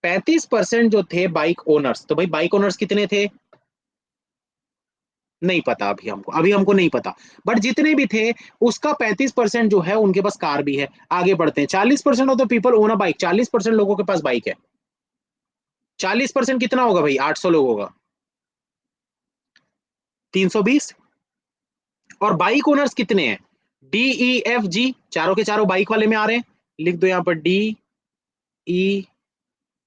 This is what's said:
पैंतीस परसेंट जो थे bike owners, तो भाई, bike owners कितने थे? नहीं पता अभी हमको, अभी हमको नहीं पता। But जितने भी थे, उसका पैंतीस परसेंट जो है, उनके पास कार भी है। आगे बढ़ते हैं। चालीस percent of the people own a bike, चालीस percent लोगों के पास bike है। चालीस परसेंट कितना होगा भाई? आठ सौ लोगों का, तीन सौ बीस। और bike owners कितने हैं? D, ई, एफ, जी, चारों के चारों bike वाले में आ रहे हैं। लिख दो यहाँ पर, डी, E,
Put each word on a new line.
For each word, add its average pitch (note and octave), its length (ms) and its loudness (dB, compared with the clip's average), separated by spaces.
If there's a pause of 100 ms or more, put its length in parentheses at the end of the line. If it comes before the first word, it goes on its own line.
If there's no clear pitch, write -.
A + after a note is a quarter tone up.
पैंतीस G3 440 0
परसेंट A3+ 460 0
जो G#3 120 2
थे F3 240 -2
bike E3 400 -2
owners, D3 380 0
तो D3+ 100 -2
भाई, E3+ 100 0
bike D#3+ 280 -2
owners G3+ 240 0
कितने G#3 300 -2
थे? G3+ 400 -4 (2000)
नहीं F3+ 180 0
पता G#2+ 280 -4
अभी G2+ 200 -8
हमको, G2 220 -12
अभी D#3+ 200 2
हमको G3 220 2
नहीं F3+ 160 4
पता। - 260 -4 (320)
But A3+ 120 0
जितने C#4 360 0
भी C4+ 100 2
थे, A3 280 -2 (280)
उसका A#3+ 320 0
पैंतीस A3+ 380 -2
परसेंट A3+ 400 0
जो G3+ 80 4
है, F3+ 160 -2
उनके G3 260 2
पास G3 160 -4
कार D3 260 -4
भी C#3+ 120 -4
है। C#3+ 120 -4 (240)
आगे F3+ 220 2
बढ़ते D#3+ 280 0
हैं। C#3+ 60 0
चालीस A3+ 360 2
percent C4+ 260 2
of C4 80 2
the B3 140 0
people A#3 280 4
own G#3+ 160 4
a - 20 0
bike, F#3+ 220 -2
चालीस G3 280 0
percent A3 260 -2
लोगों G#3 220 2
के G3 80 -4
पास F3+ 180 -2
bike B2 260 -2
है। F#2 60 -4 (1500)
चालीस A3+ 320 -2
परसेंट C4 280 0
कितना B3+ 240 0
होगा G3 180 2
भाई? C#3+ 160 0
आठ D3 200 -2
सौ F#3 120 -2
लोगों B2+ 360 2
का, - 80 -14 (2500)
तीन F#3 160 2
सौ G#3+ 120 0
बीस। B3+ 340 0 (1300)
और G3+ 120 2
bike G#3 340 0
owners C#4+ 260 2
कितने G3 340 0
हैं? G#2 120 -4 (440)
D, A3 280 -2
ई, B3 280 0
एफ, A#3+ 220 -2
जी, A3 340 -2 (160)
चारों F3 240 -2
के G#3+ 80 0
चारों G#3+ 240 0
bike F#3 240 0
वाले A3 160 2
में A3 100 2
आ G#3+ 80 0
रहे A3 120 0
हैं। A#3+ 60 -6 (360)
लिख F3 160 -2
दो F3 120 2
यहाँ F3+ 160 0
पर, F3 100 0
डी, G3 440 -2 (920)
E, F#3+ 380 -2 (800)